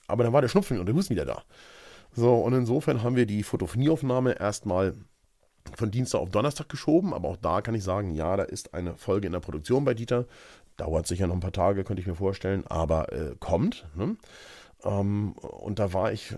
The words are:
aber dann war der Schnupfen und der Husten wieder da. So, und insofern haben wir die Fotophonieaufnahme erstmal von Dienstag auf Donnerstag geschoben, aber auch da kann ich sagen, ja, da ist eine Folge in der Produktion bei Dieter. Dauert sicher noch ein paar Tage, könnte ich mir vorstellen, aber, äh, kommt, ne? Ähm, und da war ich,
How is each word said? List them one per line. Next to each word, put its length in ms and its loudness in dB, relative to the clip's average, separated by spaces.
aber 160 2
dann 100 2
war 80 6
der 60 4
Schnupfen 320 2
und 80 -2
der 80 2
Husten 180 0
wieder 120 0
da. 180 -6
So, 260 6
und 160 4
insofern 500 2
haben 120 0
wir 120 6
die 160 -2
Fotophonieaufnahme 960 0
erstmal 560 0
von 160 -2
Dienstag 300 0
auf 80 -4
Donnerstag 400 0
geschoben, 440 2
aber 160 -2
auch 80 -4
da 240 2
kann 140 -2
ich 80 -4
sagen, 320 -2
ja, 200 0
da 80 2
ist 300 -10
eine 240 -6
Folge 300 0
in 60 -4
der 80 -2
Produktion 440 0
bei 80 4
Dieter. 320 -2
Dauert 280 -2
sicher 220 0
noch 80 0
ein 60 -2
paar 100 -2
Tage, 320 2
könnte 160 -4
ich 80 -6
mir 80 -2
vorstellen, 500 -2
aber, 460 0
äh, 260 -6
kommt, 480 0
ne? 200 -2
Ähm, 500 0
und 440 -10
da 140 0
war 220 0
ich, 240 -10